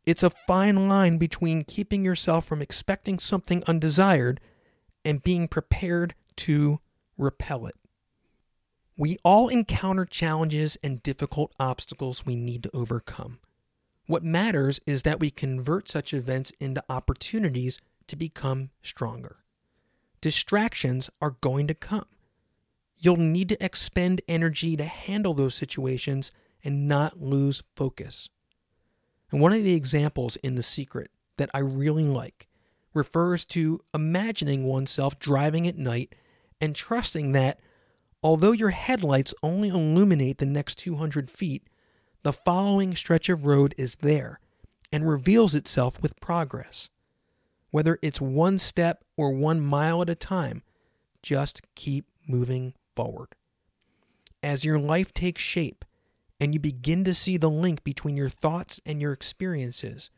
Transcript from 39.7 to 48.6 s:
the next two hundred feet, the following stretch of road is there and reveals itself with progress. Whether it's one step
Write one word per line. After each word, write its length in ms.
the 80
next 300
two 200
hundred 340
feet, 380
the 100
following 640
stretch 340
of 180
road 320
is 180
there 440
and 160
reveals 460
itself 480
with 180
progress. 720
Whether 320
it's 180
one 380
step 460